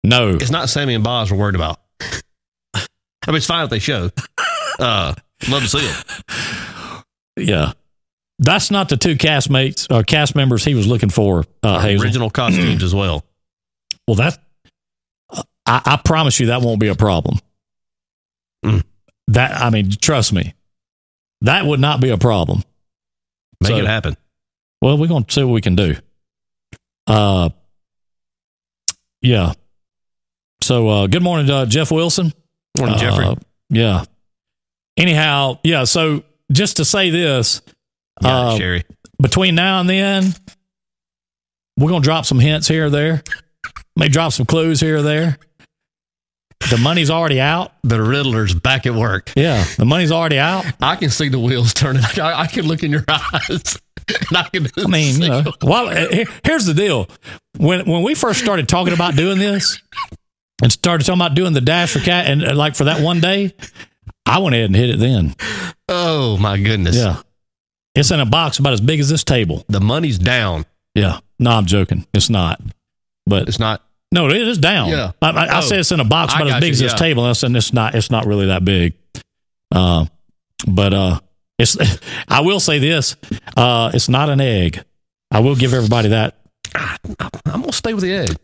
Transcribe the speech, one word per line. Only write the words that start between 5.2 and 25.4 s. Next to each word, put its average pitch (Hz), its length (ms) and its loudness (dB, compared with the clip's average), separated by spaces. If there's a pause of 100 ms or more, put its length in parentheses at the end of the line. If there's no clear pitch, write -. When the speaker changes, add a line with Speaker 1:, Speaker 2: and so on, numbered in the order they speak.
Speaker 2:
love 135 140 -2
to 113 60 -4
see 143 180 -2
them. - 1160 -12 (360)
Speaker 1:
Yeah. 78 340 0 (680)
That's 165 320 2
not 196 200 0
the 139 80 0
two 165 180 0
castmates 139 760 0
or 117 120 4
cast 151 320 2
members 131 280 2
he 147 120 0
was 104 120 2
looking 113 220 2
for, 95 360 2 (180)
uh, 95 180 2
Hazel. 101 240 2
Speaker 2:
Original 110 260 0
costumes 92 520 0
as 90 120 0
well. 90 340 -2
Speaker 1:
<clears throat> - 60 -20 (720)
Well, 107 100 2
that, 143 200 0 (1300)
I, 120 220 2
I 139 180 2
promise 156 340 2
you 117 100 2
that 123 120 0
won't 117 200 0
be 107 80 2
a 95 60 0
problem. 95 440 0 (1200)
Speaker 2:
Mm. 104 220 0 (440)
Speaker 1:
That, 113 300 0
I 120 120 0
mean, 104 200 0
trust 110 440 0
me, - 180 -2 (880)
that 151 240 0
would 147 160 0
not 139 220 2
be 131 80 2
a 107 80 0
problem. 92 440 2 (1000)
Speaker 2:
Make 95 80 2
Speaker 1:
So, 117 80 0
Speaker 2:
it - 80 0
happen. 107 320 -2 (640)
Speaker 1:
well, 143 160 4
we're 160 100 2
gonna 147 220 0
see 143 120 0